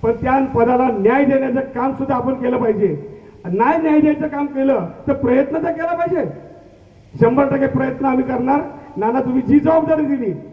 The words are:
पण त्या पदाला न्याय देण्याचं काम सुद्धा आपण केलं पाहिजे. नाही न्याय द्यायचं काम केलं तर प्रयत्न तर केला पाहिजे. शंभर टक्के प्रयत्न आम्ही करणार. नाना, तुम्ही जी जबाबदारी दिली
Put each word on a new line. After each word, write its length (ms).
पण 100
त्या 320
पदाला 440
न्याय 360
देण्याचं 360
काम 320
सुद्धा 220
आपण 200
केलं 220
पाहिजे. 640
नाही 260
न्याय 220
द्यायचं 280
काम 180
केलं 400
तर 40
प्रयत्न 500
तर 100
केला 220
पाहिजे. 360
शंभर 280
टक्के 180
प्रयत्न 380
आम्ही 200
करणार. 360
नाना, 240
तुम्ही 220
जी 160
जबाबदारी 460
दिली 280